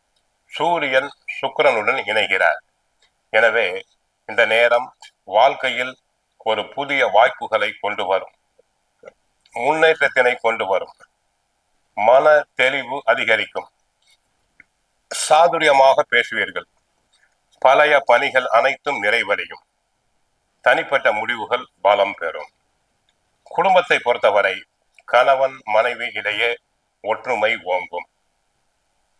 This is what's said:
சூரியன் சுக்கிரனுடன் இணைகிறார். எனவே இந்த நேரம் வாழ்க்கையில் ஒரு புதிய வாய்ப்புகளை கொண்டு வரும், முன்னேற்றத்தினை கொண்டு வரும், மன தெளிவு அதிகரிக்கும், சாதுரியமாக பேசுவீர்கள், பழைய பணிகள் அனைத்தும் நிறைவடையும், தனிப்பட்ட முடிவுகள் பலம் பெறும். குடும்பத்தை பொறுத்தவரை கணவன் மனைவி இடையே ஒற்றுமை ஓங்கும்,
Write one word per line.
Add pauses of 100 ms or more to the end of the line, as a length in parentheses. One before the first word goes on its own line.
(520)
சூரியன் (200)
சுக்கிரனுடன்
இணைகிறார். (720)
எனவே (600)
இந்த
நேரம் (420)
வாழ்க்கையில் (520)
ஒரு
புதிய
வாய்ப்புகளை
கொண்டு
வரும், (1200)
முன்னேற்றத்தினை
கொண்டு
வரும், (1040)
மன (300)
தெளிவு
அதிகரிக்கும், (1400)
சாதுரியமாக
பேசுவீர்கள், (960)
பழைய (120)
பணிகள்
அனைத்தும்
நிறைவடையும், (1040)
தனிப்பட்ட
முடிவுகள் (160)
பலம்
பெறும். (1000)
குடும்பத்தை
பொறுத்தவரை (540)
கணவன் (120)
மனைவி
இடையே (520)
ஒற்றுமை (140)
ஓங்கும், (1120)